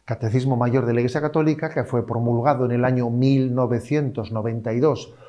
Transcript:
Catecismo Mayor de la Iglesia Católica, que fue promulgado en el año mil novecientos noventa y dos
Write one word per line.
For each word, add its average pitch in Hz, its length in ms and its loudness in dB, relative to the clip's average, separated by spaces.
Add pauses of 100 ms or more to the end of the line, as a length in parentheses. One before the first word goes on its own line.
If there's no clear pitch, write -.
Catecismo 123 500 0
Mayor 120 300 2
de 117 80 2
la 120 60 2
Iglesia 123 200 0
Católica, 156 480 0
que 143 160 -2
fue 120 220 -2
promulgado 120 580 0
en 120 60 0
el 123 160 2
año 123 240 0
mil 131 440 2
novecientos 123 800 -2
noventa 113 400 -4
y 120 80 0
dos 143 340 0 (140)